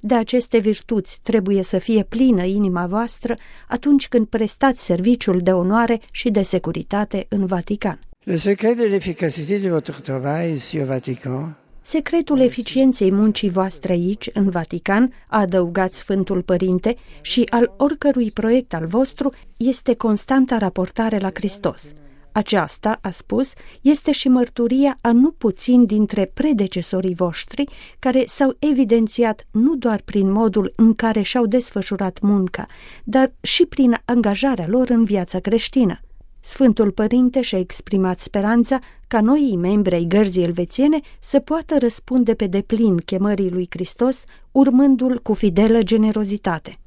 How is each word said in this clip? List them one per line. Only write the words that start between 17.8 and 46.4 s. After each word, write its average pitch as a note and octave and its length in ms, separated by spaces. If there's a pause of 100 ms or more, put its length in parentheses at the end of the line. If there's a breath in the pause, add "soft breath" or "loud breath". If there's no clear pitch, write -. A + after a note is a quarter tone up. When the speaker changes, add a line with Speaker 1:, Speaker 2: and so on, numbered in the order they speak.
Speaker 1:
proiect A3+ 440
al E3 120
vostru G#3 440 (260 soft breath)
este A#3+ 380
constanta A#3 640
raportare G#3 600
la F#3+ 160
Hristos. - 580 (400 soft breath)
Aceasta", G#3 680
a G3 100
spus, A#3 420 (280 soft breath)
"este D4 320
și - 160
mărturia B3+ 720
a A#3 120
nu B3+ 180
puțini B3 560
dintre G3+ 480
predecesorii F#3+ 800
voștri F3 500 (340 loud breath)
care B3+ 280
s-au - 320
evidențiat A#3 920
nu C4+ 260
doar A#3 280
prin G3 280
modul G#3 440
în A3+ 180
care A3 280
și-au A#3+ 240
desfășurat G3+ 760
munca, G3+ 460 (380 loud breath)
dar C4 360
și - 260
prin B3 280 (100)
angajarea A3+ 640
lor B3 200
în A3+ 160
viața G3 340
creștină." A3+ 600 (400)
Sfântul A3 500
Părinte B3 500
și-a A3+ 180
exprimat F#3 600
speranța A#3 580 (300 soft breath)
ca A#3 120
noii B3+ 360
membri F#3 380
ai E3+ 100
gărzii F#3 380
elvețiene F3+ 580 (200 soft breath)
să - 180
poată D#4 400
răspunde A#3+ 560
pe A3 120
deplin G3 500
chemării F#3+ 540
lui F3+ 200
Hristos, A#3+ 540 (280 soft breath)
urmându-l B3+ 680
cu - 100
fidelă G#3+ 500
generozitate. G#3 920 (120)